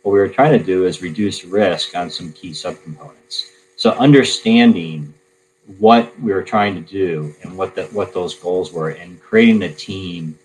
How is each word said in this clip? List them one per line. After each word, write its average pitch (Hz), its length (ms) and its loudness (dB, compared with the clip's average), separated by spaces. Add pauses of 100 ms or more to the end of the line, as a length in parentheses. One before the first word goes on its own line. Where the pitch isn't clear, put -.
What 101 100 -2
we 101 60 4
were 98 100 4
trying 139 300 4
to - 80 0
do 92 220 0
is 90 160 -6
reduce 98 420 -4
risk 92 500 -2
on 117 140 -6
some 85 240 -14
key - 160 -16
subcomponents. - 1000 -14 (240)
So 113 160 0
understanding 113 1200 4 (640)
what 113 420 2
we 113 140 -4
were 95 80 -2
trying 104 320 -2
to 87 80 -10
do 82 640 -6
and 90 120 -18
what 95 200 -8
the, 92 120 -6
what 98 240 -6
those 90 220 -6
goals 90 400 -6
were, 78 160 -6
and 87 320 -16
creating 110 400 4
a 85 100 -6
team 87 720 -12